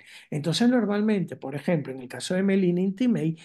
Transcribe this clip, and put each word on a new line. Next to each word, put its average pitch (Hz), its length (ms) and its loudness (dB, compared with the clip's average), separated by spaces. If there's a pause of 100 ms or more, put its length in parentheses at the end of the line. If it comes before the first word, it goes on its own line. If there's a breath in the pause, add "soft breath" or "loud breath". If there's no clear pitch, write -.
(300 loud breath)
Entonces, 165 380 0
normalmente, 208 680 0
por 135 180 -10
ejemplo, 143 380 -2
en 131 80 -10
el 123 80 -14
caso 127 240 -6
de 185 100 2
Melina 190 380 2
Intimate, 190 640 0